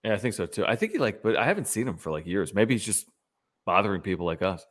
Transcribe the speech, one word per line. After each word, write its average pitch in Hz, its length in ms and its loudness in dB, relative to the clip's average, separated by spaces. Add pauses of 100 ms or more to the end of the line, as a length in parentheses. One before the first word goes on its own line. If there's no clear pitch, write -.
Yeah, 110 120 0
I 101 40 2
think 110 160 -2
so 90 120 -4
too. - 200 -2
I 117 100 2
think 220 160 -2
he, 349 60 0
like, 110 240 0
but 110 140 2
I 110 80 2
haven't 175 240 0
seen 113 180 -2
him 98 100 -4
for, 82 140 -8
like, 78 160 -4
years. 90 280 -2
Maybe 113 200 4
he's 107 100 -2
just 104 220 -2 (600)
bothering 95 340 2
people 87 260 -2
like 82 160 -2
us. 92 280 -2